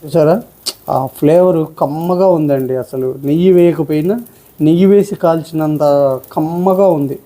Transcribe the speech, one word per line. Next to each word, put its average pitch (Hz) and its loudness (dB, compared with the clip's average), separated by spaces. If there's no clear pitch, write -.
చూసారా, 156 2
ఆ - 0
ఫ్లేవర్ 170 2
కమ్మగా 170 -2
ఉందండి. 135 -2
అసలు 131 -6
నెయ్యి 170 2
వేయకపోయినా 160 0
నెయ్యి 175 4
వేసి 202 2
కాల్చినంత 156 -2
కమ్మగా 180 0
ఉంది 139 -4